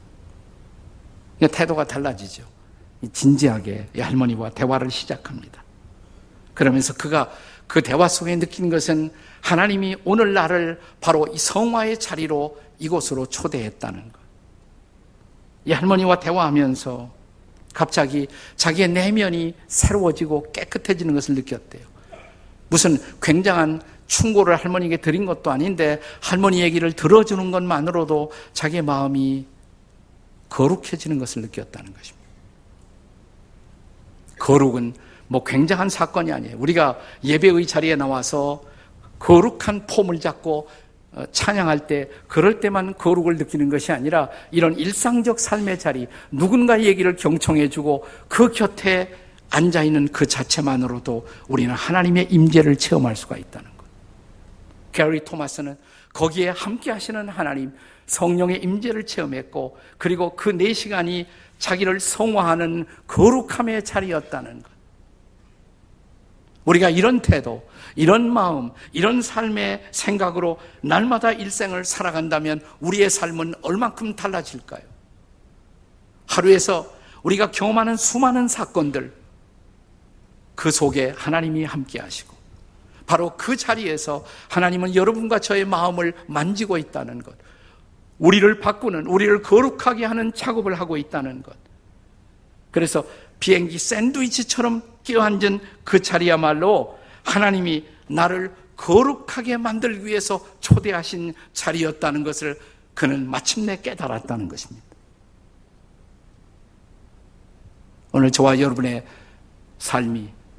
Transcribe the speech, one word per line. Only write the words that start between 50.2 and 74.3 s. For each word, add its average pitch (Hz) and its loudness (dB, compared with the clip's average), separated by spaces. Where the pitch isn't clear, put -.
자체만으로도 127 -4
우리는 127 0
하나님의 175 2
임재를 160 6
체험할 135 0
수가 - -12
있다는 - -18
것. - -20
게리 156 2
토마스는 143 -10
거기에 170 -2
함께 214 -8
하시는 214 -8
하나님, 143 -8
성령의 180 0
임재를 214 -4
체험했고, 135 -8
그리고 175 -2
그 - -2
네 190 0
시간이 180 -4
자기를 185 -2
성화하는 170 -2
거룩함의 226 2
자리였다는 160 -6
것. - -20
우리가 175 6
이런 202 2
태도, 127 0
이런 214 6
마음, 165 0
이런 220 0
삶의 208 -4
생각으로 175 -2
날마다 226 2
일생을 196 -6
살아간다면 160 -4
우리의 196 2
삶은 165 -4
얼만큼 214 -4
달라질까요? 185 -10